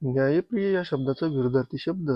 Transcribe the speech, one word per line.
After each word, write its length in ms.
न्यायप्रिय 680
या 100
शब्दाचा 440
विरुद्धार्थी 520
शब्द 380